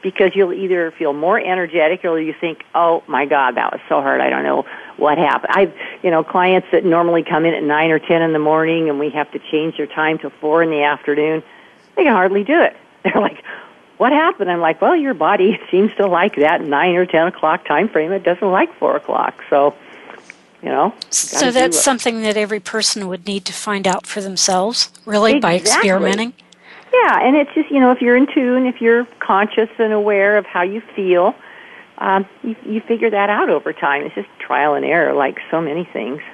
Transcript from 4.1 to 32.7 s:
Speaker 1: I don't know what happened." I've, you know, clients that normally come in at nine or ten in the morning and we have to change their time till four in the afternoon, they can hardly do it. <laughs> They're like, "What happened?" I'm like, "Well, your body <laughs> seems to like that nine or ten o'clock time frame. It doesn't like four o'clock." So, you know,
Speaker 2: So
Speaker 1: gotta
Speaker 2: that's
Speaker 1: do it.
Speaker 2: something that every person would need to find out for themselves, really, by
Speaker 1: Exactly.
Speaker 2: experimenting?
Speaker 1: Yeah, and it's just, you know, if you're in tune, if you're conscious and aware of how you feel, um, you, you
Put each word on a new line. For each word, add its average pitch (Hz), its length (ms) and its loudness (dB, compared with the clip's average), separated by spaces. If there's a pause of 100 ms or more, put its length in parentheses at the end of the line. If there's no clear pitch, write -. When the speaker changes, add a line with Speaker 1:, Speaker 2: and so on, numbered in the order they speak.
Speaker 1:
I 135 120 0
don't 135 120 -2
know 139 220 -2 (320)
what 151 220 2
happened." 139 360 0
I've, 185 180 2 (280)
you 185 80 0
know, 160 140 2
clients 180 480 2
that 165 120 2
normally 170 380 2
come 160 240 0
in 165 80 2
at 151 80 -4
nine 156 300 0
or 156 80 2
ten 165 240 0
in 160 100 0
the 156 60 0
morning 160 500 0
and 143 100 -2
we 147 120 -2
have 147 200 -6
to 147 80 -8
change 156 380 -4
their 151 80 -4
time 156 320 -2
till 143 140 -10 (100)
four 156 220 2
in 165 80 0
the 151 100 -2
afternoon, 147 600 -2 (520)
they 392 80 2
can 285 100 4
hardly 196 300 2
do 285 160 2
it. - 160 2 (140)
<laughs> - 140 -20
They're - 180 0
like, - 220 -4 (540)
"What 233 140 2
happened?" 302 380 0
I'm 175 120 0
like, 165 200 0
"Well, 269 140 4
your 277 180 0
body 185 520 2
<laughs> - 60 -10
seems 196 260 2
to 202 100 2
like 180 300 0
that 151 240 2
nine 160 340 0
or 180 100 2
ten 165 220 2
o'clock 175 380 -2
time 160 220 0
frame. 165 240 -2
It 196 120 -4
doesn't 180 280 0
like 226 280 0
four - 160 0
o'clock." - 400 -4 (160)
So, 143 240 2 (880)
you - 60 -8
know, 151 240 0 (180)
Speaker 2:
So - 300 -4
Speaker 1:
gotta 262 100 0
Speaker 2:
that's 262 260 2
Speaker 1:
do - 20 0
it. - 40 0
Speaker 2:
something 233 380 -2
that 214 160 0
every 214 220 -2
person 208 480 -4
would 180 200 -8
need 196 180 -6
to 185 80 -10
find 196 340 -4
out 185 200 -2
for - 140 -8
themselves, 196 680 -2 (160)
really, 220 340 2
by 185 140 0
Speaker 1:
Exactly. 208 360 2
Speaker 2:
experimenting? 196 440 0 (600)
Speaker 1:
Yeah, 392 280 4
and 269 160 4
it's 277 180 2
just, 311 160 -2
you 277 80 2
know, 254 120 6
if 254 100 0
you're 247 160 4
in 262 100 4
tune, 254 380 0
if 240 160 -4
you're 233 240 4 (140)
conscious 214 580 0
and 220 160 0
aware 208 440 2
of 196 80 0
how 185 160 -4
you 196 200 -4 (120)
feel, 185 400 2 (680)
um, 196 260 0 (180)
you, 233 100 -6 (120)
you 214 160 -4